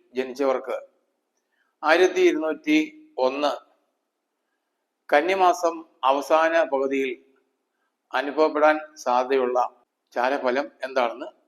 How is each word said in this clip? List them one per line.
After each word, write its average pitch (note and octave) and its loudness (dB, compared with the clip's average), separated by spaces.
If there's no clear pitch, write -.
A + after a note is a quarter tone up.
ജനിച്ചവർക്ക് B2+ -2
ആയിരത്തി F3+ 4
ഇരുന്നൂറ്റി D#3 0
ഒന്ന് C#3 -2
കന്നിമാസം E3+ 2
അവസാന D#3+ 2
പകുതിയിൽ C3+ -2
അനുഭവപ്പെടാൻ D3+ 2
സാധ്യതയുള്ള B2+ 0
ചാരഫലം C3 -2
എന്താണെന്ന് B2+ -4